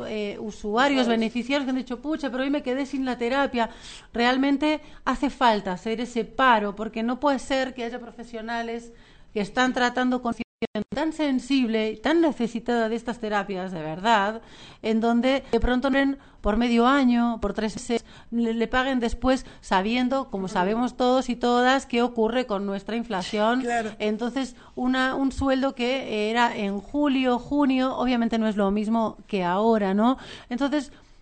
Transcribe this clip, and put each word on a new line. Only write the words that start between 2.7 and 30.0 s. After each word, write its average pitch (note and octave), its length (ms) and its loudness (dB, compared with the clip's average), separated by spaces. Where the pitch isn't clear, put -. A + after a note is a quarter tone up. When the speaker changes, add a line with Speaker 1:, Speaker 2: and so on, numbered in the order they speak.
Speaker 1:
sin C4+ 200 -4
la A#3+ 120 -4
terapia". A#3+ 520 0
Realmente C#4 680 2
hace B3+ 260 -2
falta G#3 420 2
hacer A3 280 -4
ese A#3+ 260 -4
paro, G#3+ 500 2
porque G#3+ 260 -8
no B3 180 -2
puede C#4 200 2
ser C4 340 -2
que A#3+ 100 -8
haya A#3+ 160 -8
profesionales A#3 920 -10
que G#3+ 80 -2
están B3+ 320 0
tratando B3 480 0
con A#3 120 -2
situación - 500 -6
tan D#4 180 -2
sensible B3 760 0
y G#3+ 60 -10
tan E4 240 2
necesitada A#3 680 0
de A3+ 60 -2
estas A#3 240 -6
terapias, G3 520 -4
de E3+ 100 -8
verdad, G3+ 600 0
en A3+ 180 2
donde A#3 520 2
de A#3 80 2
pronto B3 320 2
ven C#4 260 2
por G#3+ 160 0
medio A#3 300 4
año, A#3+ 540 4
por G3+ 120 -2
tres G#3+ 220 -4
meses, - 280 -4
le, A#3 220 0
le A3+ 140 0
paguen B3+ 320 0
después, B3+ 460 0
sabiendo, B3 680 0
como F#3+ 160 -4
sabemos G#3+ 500 0
todos B3+ 320 2
y A#3+ 60 -2
todas, B3 500 2
qué A#3 160 0
ocurre A#3+ 460 0
con G3+ 180 -2
nuestra G3+ 300 -6
inflación. A3 680 0
Speaker 2:
Claro. A#3+ 380 -2
Speaker 1:
Entonces, A#3+ 560 -2
una, C4 380 0
un C4+ 180 0
sueldo C4+ 440 0
que A#3+ 560 -2
era A#3+ 240 2
en G3+ 240 -4
julio, C4 580 2
junio, C4 600 2
obviamente A#3+ 420 0
no A3 80 2
es G#3 80 0
lo G3 160 2
mismo G#3+ 460 0
que F#3+ 160 -2
ahora, G3+ 500 2
¿no? A#3 240 4